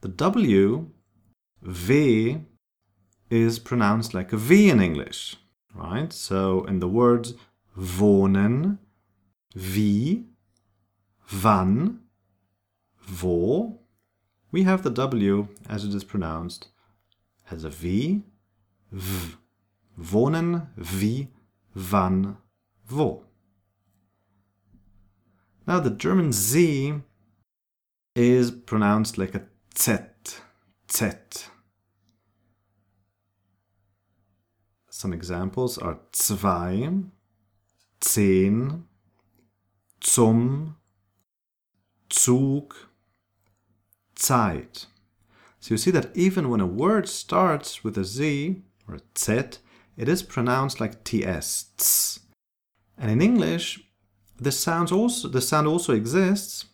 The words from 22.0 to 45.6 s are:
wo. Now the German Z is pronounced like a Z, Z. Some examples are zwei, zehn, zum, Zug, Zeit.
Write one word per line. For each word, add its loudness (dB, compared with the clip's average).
wo. -4
Now 2
the 0
German 2
Z 0
is 4
pronounced 0
like -4
a -6
Z, 0
Z. -2
Some -8
examples -6
are -8
zwei, -2
zehn, 2
zum, 2
Zug, 2
Zeit. -2